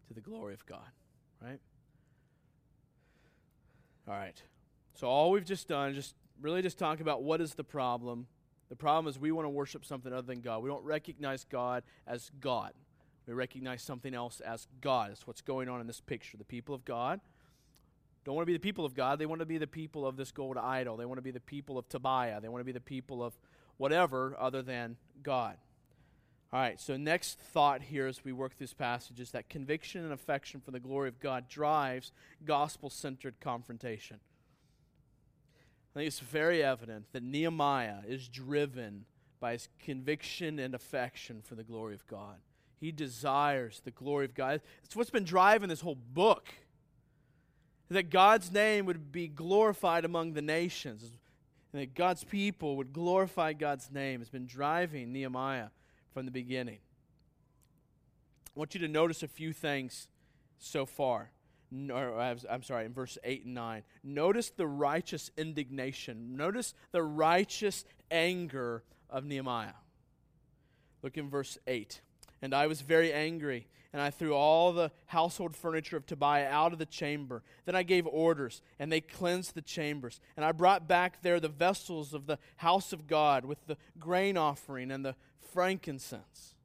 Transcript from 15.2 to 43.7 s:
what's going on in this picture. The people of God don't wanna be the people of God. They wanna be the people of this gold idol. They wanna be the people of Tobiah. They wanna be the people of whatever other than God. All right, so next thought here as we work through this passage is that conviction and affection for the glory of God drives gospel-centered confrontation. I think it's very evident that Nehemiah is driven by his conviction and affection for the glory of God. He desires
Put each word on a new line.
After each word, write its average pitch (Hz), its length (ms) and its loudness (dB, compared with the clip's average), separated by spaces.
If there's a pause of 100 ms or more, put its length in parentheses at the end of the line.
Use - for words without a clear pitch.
what's - 160 -14
going 131 260 -4
on 123 140 -6
in 113 60 -8
this 120 140 -12
picture. - 360 -10
The 104 80 -16
people 123 300 -8
of 123 100 -14
God 131 360 -2 (1000)
don't 139 120 -6
wanna 165 100 0
be 175 80 2
the 165 60 2
people 185 260 -2
of 131 80 -4
God. 135 240 2
They 156 80 -2
wanna 160 200 -4
be 160 120 -4
the 156 80 0
people 151 400 -8
of 131 100 0
this 135 160 -8
gold 131 260 -6
idol. 123 380 -2
They 117 100 -6
wanna 127 160 -6
be 127 100 -8
the 123 80 -10
people 139 380 -8
of 120 120 -6
Tobiah. 123 500 2
They 110 100 -8
wanna 123 160 -6
be 131 60 -6
the 123 100 -8
people 127 420 -8
of 120 160 -6 (380)
whatever 135 640 4
other 131 220 0
than 120 360 -6 (240)
God. 127 360 0 (960)
All 127 80 2
right, 120 200 2
so 135 180 -4
next 151 420 0
thought 143 420 4
here 139 240 -2
as 131 180 -6
we 135 80 -8
work 131 220 -6
through 135 140 -12
this - 80 -14
passage 120 440 -4
is 123 120 -12
that 117 180 -8
conviction 156 540 -6
and 156 100 -6
affection 139 480 -6
for - 80 -18
the 127 100 -10
glory 135 300 -4
of 120 100 -12
God 127 300 -6
drives 143 640 0 (340)
gospel-centered 143 920 -4
confrontation. 117 800 -8 (1800)
I 143 40 -6
think 151 80 -2
it's 143 120 -6
very 156 440 2
evident 113 480 -2
that 127 120 -8
Nehemiah 143 840 0
is 127 200 -8
driven 127 760 -4 (340)
by 120 140 -4
his 117 140 -8 (120)
conviction 151 800 -4
and 127 160 -4
affection 123 680 -6
for - 120 -16
the 113 80 -12
glory 110 320 -8
of 95 120 -20
God. 101 300 -14 (420)
He 160 120 -6
desires 139 920 0